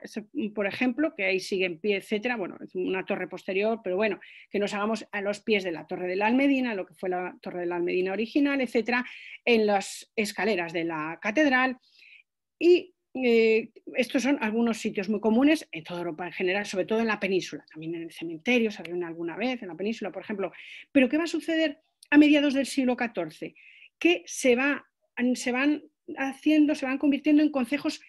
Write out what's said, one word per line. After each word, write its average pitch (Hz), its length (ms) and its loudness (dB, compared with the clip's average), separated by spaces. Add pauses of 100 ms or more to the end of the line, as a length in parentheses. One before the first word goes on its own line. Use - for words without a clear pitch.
se-, - 220 -12 (280)
por 208 120 -2
ejemplo, 262 500 -2
que 196 80 -4
ahí 190 160 0
sigue 185 240 -2
en 175 160 -4
pie, 202 160 0
etcétera, 220 400 -4
bueno, 185 260 -8
es 202 120 -18
una 185 320 -4
torre 180 220 -4
posterior, 208 540 -2
pero 180 140 -2
bueno, 208 240 0 (300)
que 202 80 -2
nos 202 160 -2
hagamos 214 360 -2
a 202 120 -6
los 202 180 -4
pies 208 240 0
de 180 80 -4
la 151 140 -10
Torre 185 200 -6
de 180 100 -2
la 208 100 0
Almedina, 254 480 2
lo 185 100 -6
que - 80 -18
fue - 160 -8
la 180 320 -4
Torre 180 200 -8
de 175 60 -4
la 175 100 -4
Almedina 185 360 -2
original, 277 480 0
etcétera, 240 460 0 (400)
en 226 180 6
las - 520 -2
escaleras 185 580 -2
de 165 100 -2
la 160 380 -6
catedral 254 560 2 (800)
y 349 360 4 (300)
eh, 226 460 4 (240)
estos 262 280 0
son 269 180 2
algunos 226 380 0
sitios 196 300 -4
muy 208 120 -2
comunes 262 520 4
en 160 120 -12
toda 175 160 -8
Europa 175 260 -8
en 160 60 -10
general, 202 340 -2
sobre 185 200 -4
todo 220 140 0
en 233 60 0
la 208 140 -2
península, 185 520 -2
también 160 220 -10
en 165 80 -8
el 165 100 -12
cementerio, 208 580 -2
se 202 120 -14
reúne 175 240 -6
alguna 165 300 -8
vez 240 260 -6
en 190 60 -12
la 165 80 -14
península, 202 360 -6
por 190 100 -12
ejemplo. 196 300 -6 (400)
Pero, 262 160 6
¿qué 294 100 0
va 339 60 0
a 330 40 -4
suceder 320 520 -2 (300)
a 294 80 8
mediados 294 360 6
del 269 120 0
siglo 247 300 0
catorce? 180 580 -6 (440)
Que - 280 2
se 247 300 2
va, 269 300 -2 (480)
se 247 180 -4
van 285 300 2 (340)
haciendo, 302 580 4
se 277 120 -4
van 269 120 -2
convirtiendo 294 440 4
en 302 80 4
concejos 285 580 -2